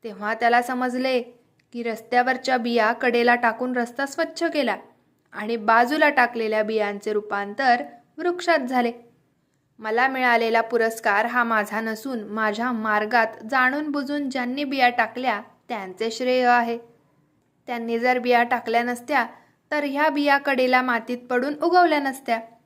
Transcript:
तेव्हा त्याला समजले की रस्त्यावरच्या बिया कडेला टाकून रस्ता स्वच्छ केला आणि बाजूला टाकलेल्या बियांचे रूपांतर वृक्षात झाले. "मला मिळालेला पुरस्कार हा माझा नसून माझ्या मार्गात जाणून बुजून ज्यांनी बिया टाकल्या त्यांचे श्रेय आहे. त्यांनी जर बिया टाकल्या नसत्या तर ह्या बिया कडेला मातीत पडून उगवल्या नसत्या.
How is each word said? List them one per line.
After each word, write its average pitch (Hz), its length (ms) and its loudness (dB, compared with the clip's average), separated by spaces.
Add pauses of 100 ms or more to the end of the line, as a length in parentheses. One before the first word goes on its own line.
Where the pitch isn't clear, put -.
तेव्हा 208 300 -4
त्याला 233 280 4
समजले 254 600 -2 (500)
की 240 100 -10
रस्त्यावरच्या 247 720 0
बिया 233 360 2
कडेला 240 420 2
टाकून 240 420 -2
रस्ता 240 300 -4
स्वच्छ 320 360 -6
केला 294 340 -2 (560)
आणि 214 240 -6
बाजूला 240 520 4
टाकलेल्या 233 540 0
बियांचे 208 500 -2
रूपांतर 208 720 0 (360)
वृक्षात 349 400 0
झाले. 247 340 0 (840)
"मला 226 300 0
मिळालेला 233 520 2
पुरस्कार 226 680 0
हा 240 180 0
माझा 214 360 0
नसून 226 400 -6
माझ्या 214 520 -4
मार्गात 220 540 2 (240)
जाणून 269 400 0
बुजून 285 400 -4
ज्यांनी 254 340 -4
बिया 262 240 2
टाकल्या 233 540 -2 (260)
त्यांचे 208 420 -6
श्रेय 254 360 0
आहे. 233 320 2 (880)
त्यांनी 233 320 -4
जर 247 200 2
बिया 240 240 4
टाकल्या 233 400 0
नसत्या 240 440 -2 (440)
तर 294 140 -2
ह्या 285 240 0
बिया 285 300 2
कडेला 254 440 2
मातीत 240 360 -2
पडून 247 440 -2
उगवल्या 339 380 4
नसत्या. 262 400 -4 (260)